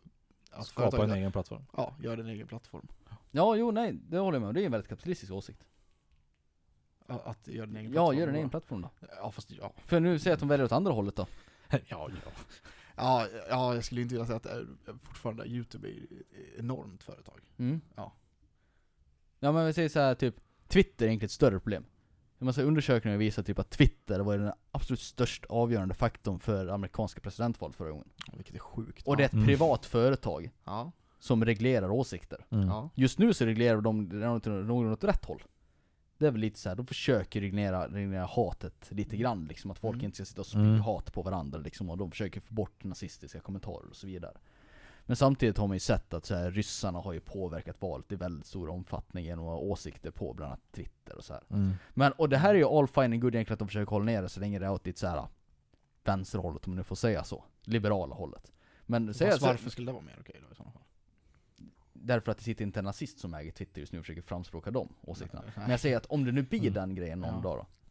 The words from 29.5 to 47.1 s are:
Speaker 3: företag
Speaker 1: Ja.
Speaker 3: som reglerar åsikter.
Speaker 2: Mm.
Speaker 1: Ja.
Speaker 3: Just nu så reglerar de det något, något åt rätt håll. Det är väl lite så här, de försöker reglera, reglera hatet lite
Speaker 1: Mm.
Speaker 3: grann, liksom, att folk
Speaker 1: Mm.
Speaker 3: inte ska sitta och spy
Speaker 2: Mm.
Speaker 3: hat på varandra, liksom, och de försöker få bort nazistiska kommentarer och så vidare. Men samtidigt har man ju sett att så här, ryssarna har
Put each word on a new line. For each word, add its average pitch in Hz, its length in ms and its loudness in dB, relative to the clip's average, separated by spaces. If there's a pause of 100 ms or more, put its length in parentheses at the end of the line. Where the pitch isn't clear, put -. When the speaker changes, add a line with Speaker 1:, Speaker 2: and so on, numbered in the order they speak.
Speaker 3:
företag 117 640 2 (120)
Speaker 1:
Ja. 117 280 -8 (280)
Speaker 3:
som 113 260 2
reglerar 110 460 2
åsikter. - 580 -4
Speaker 2:
Mm. 98 180 4
Speaker 1:
Ja. 107 280 -2
Speaker 3:
Just 131 240 4
nu 214 140 8
så 120 120 2
reglerar 113 360 4
de 107 280 0
det 95 60 -6
något, 113 300 -2
något 110 520 0
åt 202 120 2
rätt - 160 2
håll. 76 180 -10 (760)
Det 151 100 4
är 139 40 6
väl 110 100 0
lite 107 180 -2
så 101 100 -6
här, 92 60 -4
de 123 120 -6
försöker - 540 0
reglera, 95 460 0
reglera 95 380 -4
hatet - 680 -4
lite 98 240 -4
Speaker 1:
Mm. 107 60 -2
Speaker 3:
grann, 107 240 -2
liksom, 80 260 -10
att - 80 -12
folk 107 160 -2
Speaker 1:
Mm. 120 100 -6
Speaker 3:
inte 98 100 -6
ska 98 100 -10
sitta - 160 -12
och 92 60 -8
spy 104 120 2
Speaker 2:
Mm. 107 220 10
Speaker 3:
hat 107 320 -2
på 92 80 -4
varandra, 82 380 -4
liksom, 78 300 -8
och 85 80 -6
de 95 140 -4
försöker - 300 -6
få - 120 -18
bort 107 300 -6
nazistiska - 560 -12
kommentarer - 500 -10
och - 60 -20
så 98 120 -16
vidare. 90 300 -12 (680)
Men 123 100 2
samtidigt 131 420 4
har 104 100 4
man 98 80 0
ju 92 40 -2
sett - 340 0
att 80 120 -6
så 98 100 0
här, 87 160 0
ryssarna 98 480 -2
har 87 140 -8